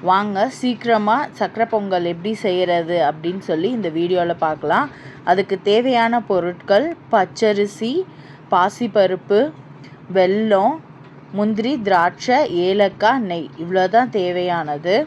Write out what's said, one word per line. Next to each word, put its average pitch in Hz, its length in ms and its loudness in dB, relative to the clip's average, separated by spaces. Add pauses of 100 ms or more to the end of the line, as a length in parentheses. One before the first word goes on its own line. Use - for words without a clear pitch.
வாங்க, 202 360 0 (140)
சீக்கிரமா 233 560 0 (240)
சக்கரை 220 340 -2
பொங்கல் 190 380 -2
எப்படி 170 200 -6 (120)
செய்யறது 175 540 0 (120)
அப்படின்னு 170 400 -6
சொல்லி 170 280 0
இந்த 190 200 -4
வீடியோல 175 360 0 (100)
பார்க்கலாம். 156 440 0 (440)
அதுக்கு 190 260 0 (120)
தேவையான 233 600 2
பொருட்கள் 190 580 0 (260)
பச்சரிசி, 208 800 0 (640)
பாசிப்பருப்பு, 190 840 2 (760)
வெல்லம், 202 580 2 (640)
முந்திரி, 220 340 0 (140)
திராட்சை, 180 520 2 (280)
ஏலக்காய், 202 640 2
நெய். 170 180 -8 (140)
இவ்வளோ 185 220 0 (120)
தான் 240 220 0
தேவையானது. 175 760 -2 (120)